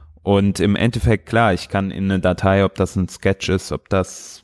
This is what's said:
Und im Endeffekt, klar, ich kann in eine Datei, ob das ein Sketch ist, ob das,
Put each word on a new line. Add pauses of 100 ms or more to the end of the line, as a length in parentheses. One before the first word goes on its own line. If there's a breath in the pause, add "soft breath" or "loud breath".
(220 loud breath)
Und
im
Endeffekt,
klar,
ich
kann
in
eine
Datei,
ob
das
ein
Sketch
ist,
ob
das,